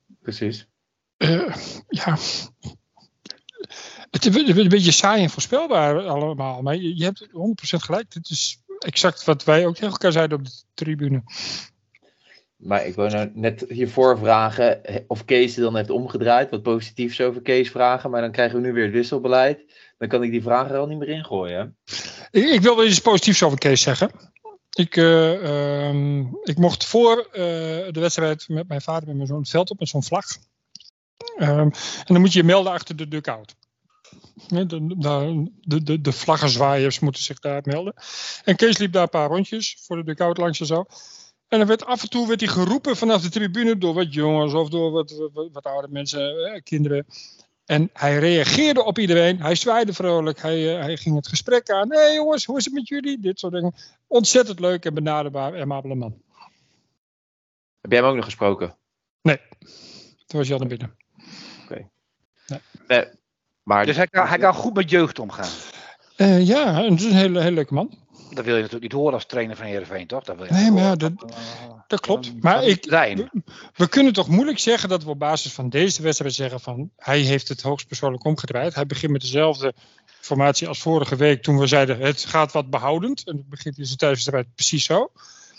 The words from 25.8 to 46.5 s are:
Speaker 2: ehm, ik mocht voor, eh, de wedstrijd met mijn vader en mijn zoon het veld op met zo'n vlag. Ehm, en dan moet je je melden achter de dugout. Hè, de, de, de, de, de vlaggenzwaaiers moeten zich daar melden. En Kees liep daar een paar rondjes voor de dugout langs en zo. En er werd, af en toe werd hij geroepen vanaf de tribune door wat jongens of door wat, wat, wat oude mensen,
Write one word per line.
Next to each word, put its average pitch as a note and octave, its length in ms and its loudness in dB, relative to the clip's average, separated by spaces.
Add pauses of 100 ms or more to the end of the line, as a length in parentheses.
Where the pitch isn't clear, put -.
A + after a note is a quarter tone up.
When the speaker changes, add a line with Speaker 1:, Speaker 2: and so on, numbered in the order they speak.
Speaker 2:
ehm, C#3+ 320 0 (220)
ik D#3+ 160 -4
mocht F3 260 4
voor, A#3 340 4 (140)
eh, G3 100 -6 (480)
de D#3+ 100 -4
wedstrijd D#3+ 480 0
met E3 200 -4
mijn C#3+ 120 -6
vader D#3+ 280 -6
en D3 80 -6
mijn C#3 120 -4
zoon C#3+ 100 -6
het C#3+ 120 -6
veld F3 200 0
op G3+ 80 -12
met E3 100 -6
zo'n C#3 140 -2
vlag. F#3 240 -4 (1080)
Ehm, D3 220 0
en D3+ 140 4 (320)
dan F3+ 160 6
moet F#3 120 6
je F3+ 60 2
je E3+ 60 6
melden F#3 280 4
achter E3+ 240 -8
de D3+ 120 -8
dugout. C3+ 460 -10 (920)
Hè, F3+ 180 -2
de, D#3+ 200 -6 (100)
de, D3 540 -2 (100)
de, D#3 220 -2
de, D3+ 180 -2
de C#3+ 120 0
vlaggenzwaaiers C#3 880 0
moeten C#3+ 220 -2
zich - 160 -10
daar C#3+ 260 -6
melden. E3 300 -6 (500)
En F#3 120 4
Kees A3+ 220 4
liep G3 140 0
daar F#3 100 4
een E3+ 60 2
paar D3+ 200 0
rondjes G3 480 -4 (100)
voor F3 100 -8
de E3 80 -6
dugout E3+ 340 -2
langs E3+ 220 -2
en D#3+ 60 -6
zo. E3 180 -2 (640)
En A3 120 2
er G#3 60 4
werd, A3+ 180 0
af A#3+ 180 -4
en A3+ 80 -10
toe A#3+ 180 -2
werd A3+ 120 0
hij G#3+ 80 -2
geroepen A3 480 0
vanaf A3 260 2
de F3 60 -4
tribune G#3+ 500 -2
door F3 160 0
wat E3 200 -2
jongens D3+ 400 0
of D#3+ 140 0
door E3 220 -2
wat, D3+ 420 -4
wat, D#3 200 -8
wat C#3 120 -16
oude C#3 260 -8
mensen, C#3+ 640 -6